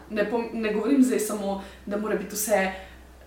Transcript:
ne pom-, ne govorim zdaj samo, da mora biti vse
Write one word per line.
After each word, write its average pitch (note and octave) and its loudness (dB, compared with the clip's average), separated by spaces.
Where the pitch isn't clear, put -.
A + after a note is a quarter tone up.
ne G#3 0
pom-, A#3 0
ne A3 -2
govorim B3 4
zdaj G#3+ 4
samo, G3 -4
da G3+ -4
mora G#3 -2
biti F#3+ -6
vse F#3+ 2